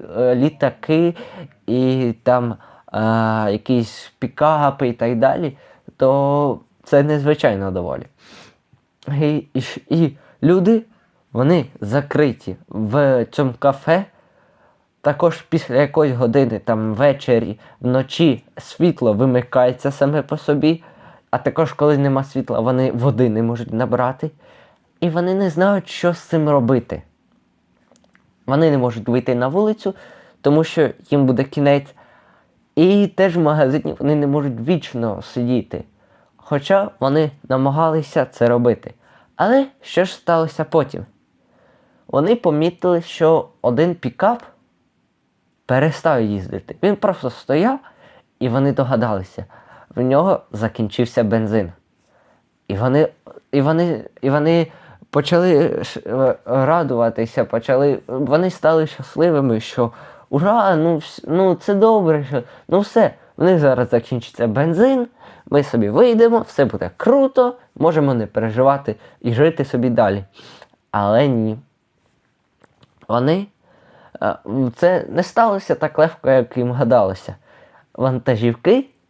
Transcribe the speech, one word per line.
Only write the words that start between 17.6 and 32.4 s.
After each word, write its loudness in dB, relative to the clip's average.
вночі 0
світло 0
вимикається 0
саме -2
по -6
собі, 0
а -2
також, -2
коли 2
нема 0
світла, -4
вони 0
води 0
не 0
можуть -4
набрати. -2
І -2
вони -2
не 0
знають, 0
що -2
з -6
цим -2
робити. 0
Вони 2
не 2
можуть -2
вийти 0
на 0
вулицю, -2
тому 2
що 0
їм 2
буде 0
кінець. 0